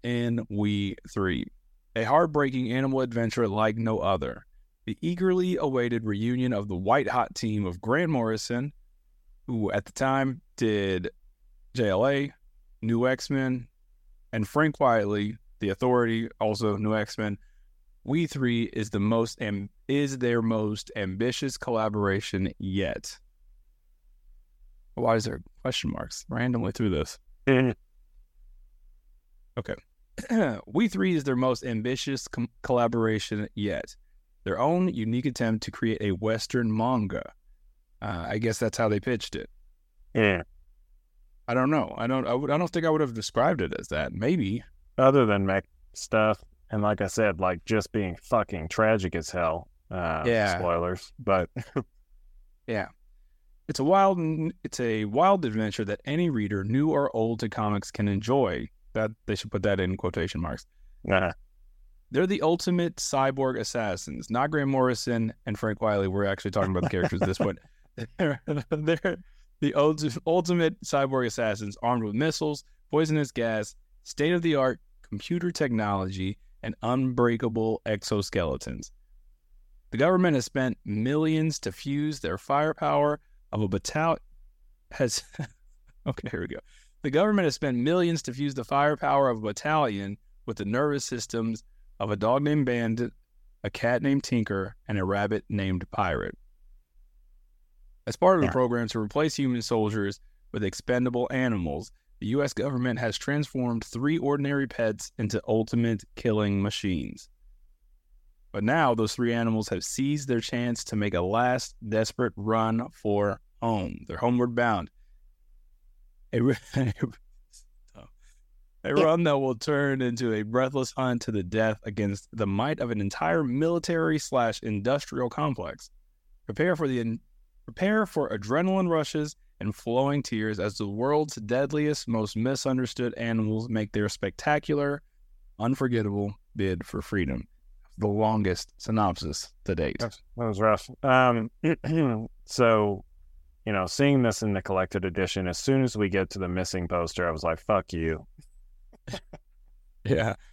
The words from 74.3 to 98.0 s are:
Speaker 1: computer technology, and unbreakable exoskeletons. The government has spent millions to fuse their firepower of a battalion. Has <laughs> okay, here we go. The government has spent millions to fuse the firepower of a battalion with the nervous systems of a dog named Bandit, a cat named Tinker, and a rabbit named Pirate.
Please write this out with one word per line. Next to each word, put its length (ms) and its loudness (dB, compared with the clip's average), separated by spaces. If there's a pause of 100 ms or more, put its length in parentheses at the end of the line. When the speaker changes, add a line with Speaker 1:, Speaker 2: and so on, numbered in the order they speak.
Speaker 1:
computer 440 -4
technology, 840 0 (260)
and 180 -6
unbreakable 1040 2
exoskeletons. 1080 -2 (1000)
The 60 -6
government 380 4
has 100 0
spent 400 -2
millions 720 0
to 120 -6
fuse 500 -4
their 160 -4
firepower 840 0 (320)
of 100 -2
a 60 0
battalion. 520 -2 (720)
Has 300 -2 (440)
<laughs> 420 -16
okay, 240 -6
here 100 -6
we 60 -6
go. 120 -10 (440)
The 80 -2
government 340 4
has 100 2
spent 220 -2
millions 460 2
to 100 -6
fuse 200 -4
the 100 -4
firepower 640 2
of 100 0
a 20 -8
battalion 760 0 (280)
with 120 -6
the 80 -4
nervous 380 0
systems 600 -4 (360)
of 100 -2
a 60 0
dog 280 2
named 220 2
Bandit, 460 0 (520)
a 60 -2
cat 320 0
named 220 2
Tinker, 520 -2 (120)
and 100 -2
a 60 0
rabbit 460 0
named 420 -2
Pirate. 460 -2 (1700)